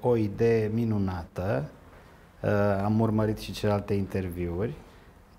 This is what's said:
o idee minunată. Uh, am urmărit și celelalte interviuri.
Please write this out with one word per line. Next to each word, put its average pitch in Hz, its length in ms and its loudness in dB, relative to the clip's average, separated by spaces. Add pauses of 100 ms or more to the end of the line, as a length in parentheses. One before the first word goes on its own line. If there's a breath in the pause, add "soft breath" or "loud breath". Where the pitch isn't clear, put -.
o 123 160 2
idee 110 580 2
minunată. 104 960 -2 (720 loud breath)
Uh, 104 100 0 (340)
am 107 160 2
urmărit 110 380 2
și - 140 -10
celelalte 101 420 0
interviuri. 92 800 -4 (640 loud breath)